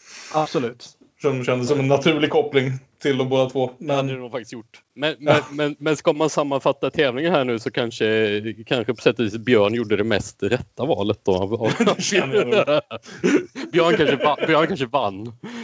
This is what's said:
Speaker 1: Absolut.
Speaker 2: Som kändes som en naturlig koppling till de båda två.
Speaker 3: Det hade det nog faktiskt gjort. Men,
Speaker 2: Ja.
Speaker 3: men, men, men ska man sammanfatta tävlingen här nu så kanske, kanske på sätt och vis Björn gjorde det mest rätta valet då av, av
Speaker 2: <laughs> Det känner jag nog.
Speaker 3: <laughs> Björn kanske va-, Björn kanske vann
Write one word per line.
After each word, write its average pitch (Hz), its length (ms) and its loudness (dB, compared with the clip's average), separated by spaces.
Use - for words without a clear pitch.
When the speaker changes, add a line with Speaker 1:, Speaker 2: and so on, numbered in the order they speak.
Speaker 1:
Absolut. 147 520 -2
Speaker 2:
Som 131 220 0
kändes 127 240 0
som 139 120 2
en 135 80 0
naturlig 147 420 2
koppling 135 420 2
till 139 160 2
de 127 100 -2
båda 131 220 2
två. 127 280 -2
Speaker 3:
Det 147 160 -6
hade 135 180 -2
det 131 60 -8
nog 123 120 -12
faktiskt 117 220 -10
gjort. - 300 -18
Men, 147 240 -4
Speaker 2:
Ja. 147 160 4
Speaker 3:
men, 143 60 -12
men, 147 220 -2
men 147 180 0
ska 165 160 2
man 151 180 0
sammanfatta 139 600 0
tävlingen 147 420 0
här 143 120 4
nu 117 140 -2
så 117 120 -6
kanske, 110 720 0
kanske 123 280 0
på - 80 -16
sätt - 160 4
och 120 60 0
vis 104 140 -2
Björn 110 360 4
gjorde 110 220 0
det 104 80 0
mest - 380 -2
rätta 113 420 -4
valet 107 380 -2
då 92 140 2
av, 98 180 -2
av 113 240 0
Speaker 2:
<laughs> 208 180 2
Det 190 60 -6
känner 185 340 -2
jag 175 120 2
nog. 175 320 2
Speaker 3:
<laughs> - 60 -14
Björn 165 240 4
kanske 143 200 2
va-, 143 200 0
Björn 160 200 4
kanske 147 200 -4
vann 113 460 -4